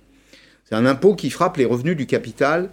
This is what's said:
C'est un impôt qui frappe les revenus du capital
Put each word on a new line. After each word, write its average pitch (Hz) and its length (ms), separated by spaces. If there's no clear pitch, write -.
C'est - 80
un 117 120
impôt 139 280
qui 165 140
frappe 175 300
les 123 80
revenus 123 300
du 127 100
capital 143 680